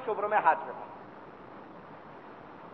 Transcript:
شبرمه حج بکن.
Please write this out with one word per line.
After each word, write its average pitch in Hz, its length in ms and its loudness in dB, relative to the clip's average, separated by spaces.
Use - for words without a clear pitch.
شبرمه 208 300 4
حج 165 220 10
بکن. - 340 -6